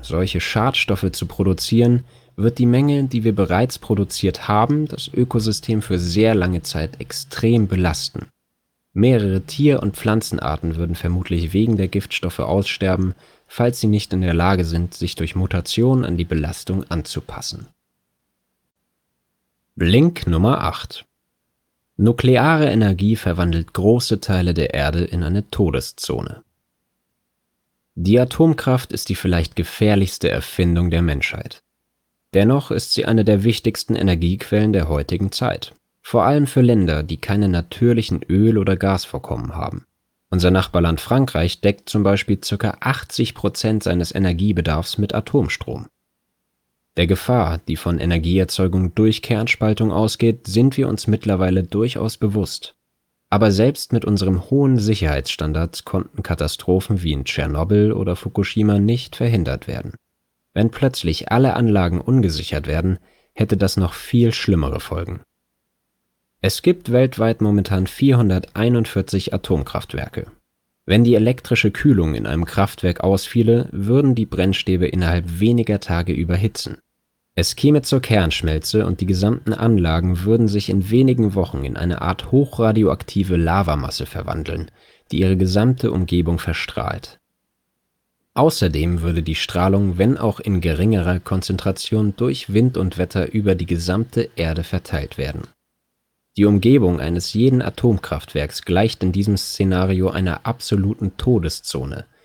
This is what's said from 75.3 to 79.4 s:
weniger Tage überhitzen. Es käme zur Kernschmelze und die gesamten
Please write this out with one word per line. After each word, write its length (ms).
weniger 400
Tage 340
überhitzen. 640
Es 200
käme 260
zur 200
Kernschmelze 840
und 140
die 60
gesamten 480